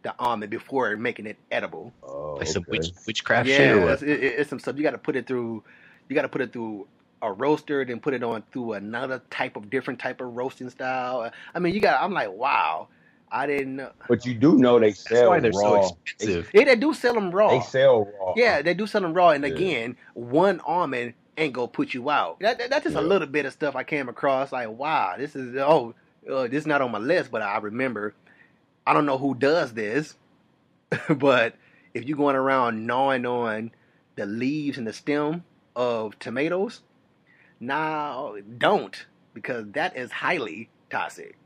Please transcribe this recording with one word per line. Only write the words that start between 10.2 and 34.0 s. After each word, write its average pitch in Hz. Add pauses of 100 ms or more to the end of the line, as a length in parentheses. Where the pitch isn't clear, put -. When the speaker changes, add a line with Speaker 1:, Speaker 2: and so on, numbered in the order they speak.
Speaker 1:
of 123
roasting 127
style. 127 (240)
I 175
mean, 175
you 214
got, 156
I'm 190
like, 120
wow. 98 (420)
I 131
didn't 139
know. 135 (160)
Speaker 2:
But 120
you 123
do 131
know 120
they 107 (120)
Speaker 3:
That's 120
Speaker 2:
sell 120
Speaker 3:
why 113
they're 113
so 104
Speaker 2:
raw. 95 (240)
Speaker 3:
expensive. 90
Speaker 1:
Yeah, 240
they 262
do 277
sell 240
'em 196
raw. 202
Speaker 2:
They 131
sell 131 (160)
raw. 92
Speaker 1:
Yeah, 196
they 175
do 208
sell 202
'em 160
raw. 175
And 143
Speaker 2:
Yeah. -
Speaker 1:
again, 135 (180)
one 151
almond 131 (240)
ain't 147
gonna 123
put -
you 127
out. 143
That, 226
that, 240
that's 294
just 320
a 156
Speaker 2:
Yeah. -
Speaker 1:
little 165
bit 139
of 131
stuff 139
I 127
came 139
across. 135
Like, 120
wow, 117
this 143
is, 127
oh, 139 (360)
uh, 131
this 135
is 151
not 143
on 120
my 107
list, 131
but 113
I 104
remember. 107 (720)
I 139
don't 151
know 135
who 135
does 135
this, 113 (840)
<laughs> -
but 123 (380)
if 117
you 151
going 139
around 127
gnawing 127
on 117 (440)